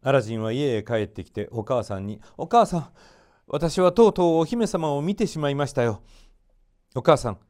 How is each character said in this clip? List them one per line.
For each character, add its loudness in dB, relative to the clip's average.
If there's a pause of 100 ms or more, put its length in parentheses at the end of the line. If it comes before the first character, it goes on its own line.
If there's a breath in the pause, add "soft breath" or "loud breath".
ア -2
ラ 4
ジ -8
ン -4
は -2
家 -2
へ -4
帰 -6
っ -2
て -14
き -16
て -8
お -6
母 -2
さ -8
ん -8
に、 -10 (160 soft breath)
お -8
母 4
さ -4
ん、 -6 (580 soft breath)
私 -2
は 6
と 6
う 2
と 2
う 2
お 2
姫 -2
様 -2
を -2
見 -2
て -2
し -8
ま -2
い -2
ま -2
し -10
た 0
よ。 -2 (960 soft breath)
お -4
母 6
さ -4
ん、 -10 (100)